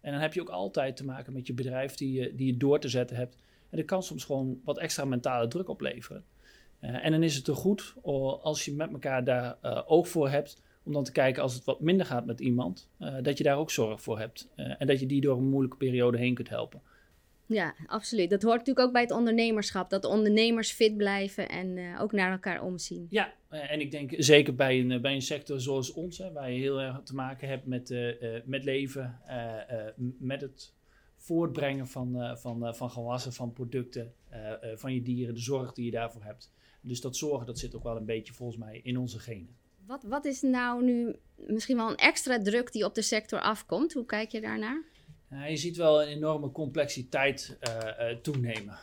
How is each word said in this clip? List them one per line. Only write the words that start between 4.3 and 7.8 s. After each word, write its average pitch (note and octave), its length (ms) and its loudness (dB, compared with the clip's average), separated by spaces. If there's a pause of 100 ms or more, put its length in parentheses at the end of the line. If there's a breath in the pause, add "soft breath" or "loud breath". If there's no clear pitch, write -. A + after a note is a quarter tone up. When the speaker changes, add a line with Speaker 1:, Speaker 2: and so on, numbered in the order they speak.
Speaker 1:
wat D3 140 -2
extra D#3 260 -2
mentale B2 440 2
druk F3+ 200 -4
opleveren. - 560 -6 (540 soft breath)
Eh, - 260 -6
en D#3+ 60 4
dan D#3+ 120 6
is D#3 140 2
het C3 100 -4
er D3 80 2
goed, - 480 0